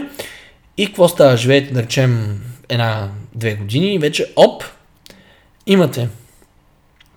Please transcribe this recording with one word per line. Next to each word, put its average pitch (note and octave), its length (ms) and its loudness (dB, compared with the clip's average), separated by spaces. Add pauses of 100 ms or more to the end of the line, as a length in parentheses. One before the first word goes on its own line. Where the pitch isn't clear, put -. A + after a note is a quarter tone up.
(760)
И G3+ 80 0
какво F3+ 220 2
става? C#3 300 4
Живеете, C3 360 2
да B2 100 -2
речем, A2+ 580 -2 (280)
една-две G#2+ 840 -4
години B2 380 -2
и F#3 60 0
вече, - 360 -2
оп, G#3 280 4 (1040)
имате. C#3+ 420 2 (1080)